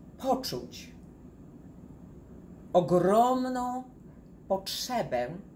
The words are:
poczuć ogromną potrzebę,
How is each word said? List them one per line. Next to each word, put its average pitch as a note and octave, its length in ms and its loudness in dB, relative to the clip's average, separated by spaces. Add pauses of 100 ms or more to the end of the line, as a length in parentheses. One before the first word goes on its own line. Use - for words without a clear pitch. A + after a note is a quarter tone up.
(180)
poczuć - 720 -4 (1800)
ogromną B3 1120 4 (640)
potrzebę, F#3+ 800 0 (260)